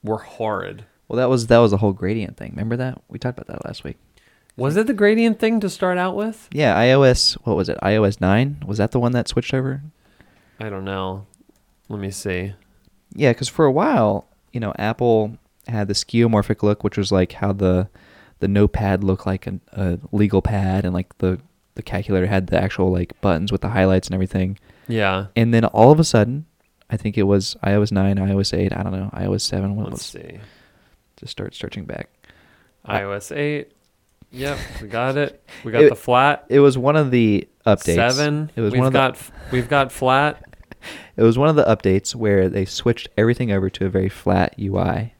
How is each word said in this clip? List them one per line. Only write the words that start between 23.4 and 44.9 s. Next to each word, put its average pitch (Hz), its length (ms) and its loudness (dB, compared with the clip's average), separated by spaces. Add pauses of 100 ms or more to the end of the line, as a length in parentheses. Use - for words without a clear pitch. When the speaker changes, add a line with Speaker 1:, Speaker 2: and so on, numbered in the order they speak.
Speaker 2:
with 98 120 -2
the - 80 -4
highlights 95 360 2
and 95 80 -6
everything. 92 420 -4 (300)
Speaker 1:
Yeah. 98 480 -2
Speaker 2:
And 117 180 2
then 113 120 4
all 113 260 6
of 156 80 8
a 160 60 4
sudden, 123 420 0 (420)
I 113 80 -6
think 104 220 -4
it 101 60 4
was 98 380 2
I 98 120 0
O 104 80 4
S 104 80 -2
nine, 98 300 2
I 98 120 0
O 98 60 2
S - 160 -2
eight, 92 180 0
I 95 120 -6
don't 95 80 -6
know, 98 200 -8
I 95 140 -6
O 95 80 -2
S 95 80 -4
seven. 98 320 -4
What 104 160 -4
Speaker 1:
Let's - 240 -12
Speaker 2:
was - 80 -18
Speaker 1:
see. 95 160 -18 (880)
Speaker 2:
Start - 280 -12
searching - 300 -12
back. - 240 -12 (760)
I 101 160 -4
Speaker 1:
I 98 40 -8
O 98 80 -8
S 104 200 -10
eight. 147 400 -6 (600)
Yep, 135 260 -8 (240)
we 104 60 -14
got 123 280 -2
it. 143 260 -4 (220)
We 113 80 -8
Speaker 2:
<laughs> 117 40 -4
Speaker 1:
got 147 80 6
Speaker 2:
It, 143 60 10
Speaker 1:
the 120 60 -6
flat. 135 520 0
Speaker 2:
it 139 120 4
was 139 160 6
one 135 200 0
of 143 140 2
the 110 360 2 (200)
updates. 98 280 2 (220)
Speaker 1:
Seven. 147 400 -2
Speaker 2:
It 123 40 -6
was 107 120 0
Speaker 1:
We've 127 80 2
Speaker 2:
one 131 80 4
of 131 40 2
the 139 60 2
Speaker 1:
got 127 140 2
f-, - 200 -18 (200)
we've 123 160 -2
got 135 240 0
flat. 135 560 0
Speaker 2:
<laughs> - 60 -20 (600)
It 110 60 2
was 117 160 6
one 147 100 4
of 156 80 4
the 147 80 4
updates 98 500 2
where 101 360 2
they 98 160 -2
switched - 500 -4
everything 117 360 0
over 95 180 0
to - 160 -6
a - 20 -2
very 95 220 0
flat - 480 -2
U 98 180 -4
I. 92 440 -4